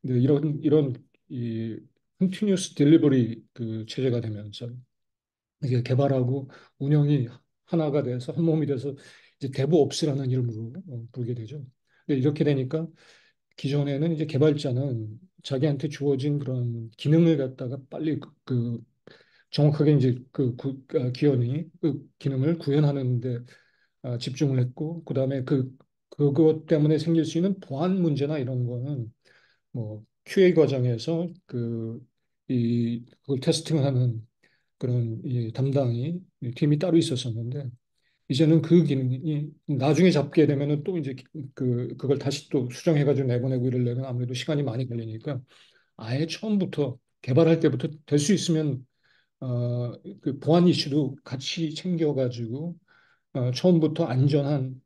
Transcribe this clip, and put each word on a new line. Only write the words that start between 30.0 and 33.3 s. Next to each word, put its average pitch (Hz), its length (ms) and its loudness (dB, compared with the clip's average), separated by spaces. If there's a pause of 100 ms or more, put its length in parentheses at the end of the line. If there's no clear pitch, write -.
큐에이 185 280 4
과정에서 139 760 0 (160)
그, 117 540 -6 (480)
이, 117 580 -2 (160)
그걸 135 180 -4